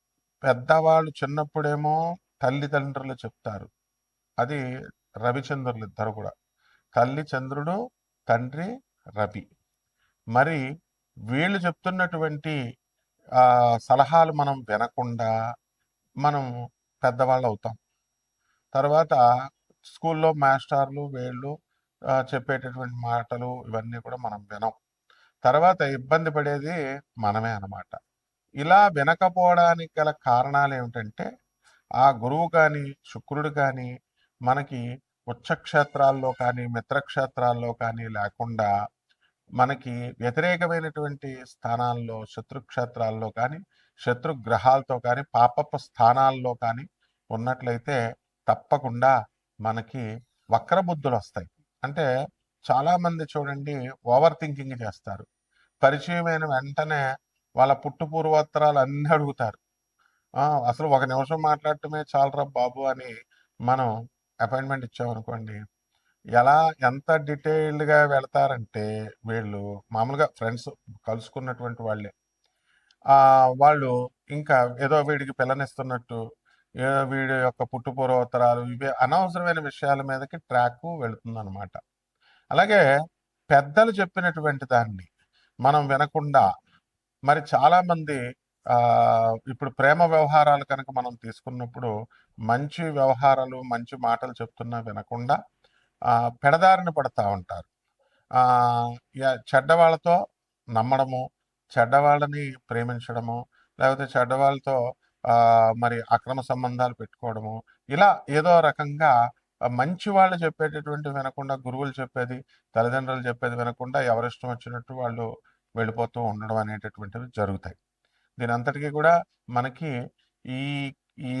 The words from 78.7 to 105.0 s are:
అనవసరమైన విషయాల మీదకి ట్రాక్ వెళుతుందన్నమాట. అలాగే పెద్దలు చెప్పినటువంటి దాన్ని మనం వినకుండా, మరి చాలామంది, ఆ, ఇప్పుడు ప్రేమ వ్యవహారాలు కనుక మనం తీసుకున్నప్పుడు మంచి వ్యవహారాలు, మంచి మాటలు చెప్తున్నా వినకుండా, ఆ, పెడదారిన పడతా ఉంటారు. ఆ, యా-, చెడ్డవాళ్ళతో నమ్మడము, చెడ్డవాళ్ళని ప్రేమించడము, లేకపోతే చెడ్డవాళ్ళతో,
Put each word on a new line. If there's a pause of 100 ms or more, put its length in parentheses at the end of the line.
అనవసరమైన
విషయాల
మీదకి
ట్రాక్
వెళుతుందన్నమాట. (800)
అలాగే (520)
పెద్దలు
చెప్పినటువంటి
దాన్ని (540)
మనం
వినకుండా, (720)
మరి (120)
చాలామంది, (320)
ఆ, (760)
ఇప్పుడు
ప్రేమ
వ్యవహారాలు
కనుక
మనం
తీసుకున్నప్పుడు (320)
మంచి
వ్యవహారాలు,
మంచి
మాటలు
చెప్తున్నా
వినకుండా, (640)
ఆ,
పెడదారిన
పడతా
ఉంటారు. (640)
ఆ, (760)
యా-, (160)
చెడ్డవాళ్ళతో (440)
నమ్మడము, (480)
చెడ్డవాళ్ళని (180)
ప్రేమించడము, (340)
లేకపోతే
చెడ్డవాళ్ళతో, (320)